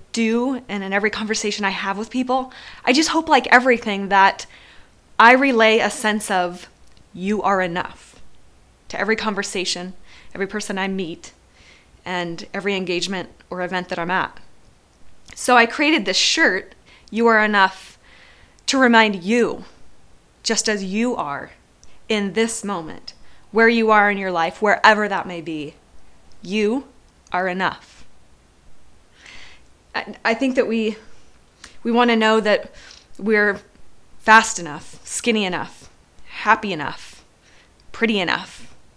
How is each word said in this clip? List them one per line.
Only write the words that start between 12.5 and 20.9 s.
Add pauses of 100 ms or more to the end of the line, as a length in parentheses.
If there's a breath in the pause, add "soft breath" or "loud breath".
every
engagement (200)
or
event
that
I'm
at. (960)
So
I
created
this
shirt, (340 soft breath)
"You
Are
Enough," (720 soft breath)
to
remind
you, (800)
just
as
you